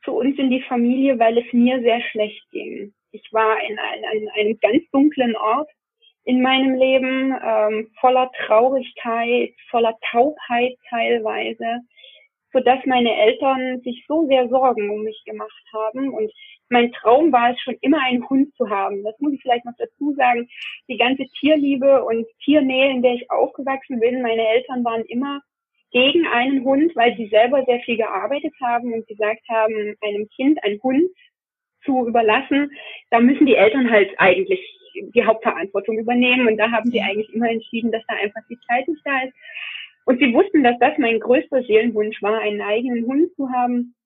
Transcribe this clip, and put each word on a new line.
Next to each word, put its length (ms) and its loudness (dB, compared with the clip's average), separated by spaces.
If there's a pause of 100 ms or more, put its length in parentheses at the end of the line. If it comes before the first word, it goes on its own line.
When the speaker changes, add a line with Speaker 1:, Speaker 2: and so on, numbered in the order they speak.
Speaker 1:
zu 80 -6
uns 240 -2
in 100 0
die 140 -2
Familie, 560 0
weil 180 2
es 160 -2
mir 300 2
sehr 180 2
schlecht 420 -6 (100)
ging. 420 -12 (180)
Ich 200 -20
war 360 0
in 100 -8
ein-, 260 -8
an 240 -6 (120)
einem 200 0
ganz 220 2 (100)
dunklen 440 2
Ort 320 0 (560)
in 160 2
meinem 360 2
Leben, 580 2 (100)
ähm, 460 -2 (100)
voller 300 2 (160)
Traurigkeit, 1040 0 (180)
voller 260 0 (140)
Taubheit 640 0 (140)
teilweise, 920 -4 (720)
sodass 340 2
meine 280 2
Eltern 680 0
sich 260 -10
so 200 0
sehr 200 2
Sorgen 420 0
um 120 -6
mich 240 -10
gemacht 260 -14 (220)
haben. 400 -4
Und 180 -6 (360)
mein 240 2
Traum 400 4
war 180 4
es 100 -6
schon 220 -8
immer, 200 2
einen 260 -2
Hund 280 0
zu 140 -4
haben. 340 -4
Das 160 -6
muss 140 -2
ich 80 -12
vielleicht 240 -2
noch 120 -16
dazu 360 -6
sagen. 340 0 (400)
Die 80 -8
ganze 280 0 (140)
Tierliebe 640 2
und 220 -2 (180)
Tiernähe, 460 2
in 120 -2
der 120 4
ich 160 -10
aufgewachsen 680 -4
bin, 220 0
meine 260 0
Eltern 360 -2
waren 200 -4
immer 380 -6 (500)
gegen 340 2
einen 380 -2
Hund, 320 2
weil 200 2
sie 120 -8
selber 380 4
sehr 140 2
viel 180 -4
gearbeitet 640 -4
haben 320 -2
und 140 -8
gesagt 420 -4
haben, 520 -2
einem 340 -6
Kind 300 0
einen 180 -4
Hund 260 2 (760)
zu 240 0
überlassen, 640 0 (380)
da 100 4
müssen 260 6
die 80 6
Eltern 340 4
halt 300 4
eigentlich 420 2 (540)
die 100 4
Hauptverantwortung 760 -2
übernehmen. 500 2
Und 80 2
da 140 0
haben 200 0
sie 80 -2
Speaker 2:
Ja. 60 -4
Speaker 1:
eigentlich 280 -6
immer 180 -2
entschieden, 420 -4
dass 160 -4
da 60 -4
einfach 260 -6 (100)
die 160 -16
Zeit 220 -2
nicht 160 -8
da 160 -2
ist. 140 -10 (720)
Und 120 2
sie 140 2
wussten, 320 2
dass 160 4
das 180 2
mein 220 0
größter 420 0
Seelenwunsch 600 0
war, 180 -2
einen 220 -4
eigenen 440 -4
Hund 300 0
zu 140 -6
haben. 440 -2 (120)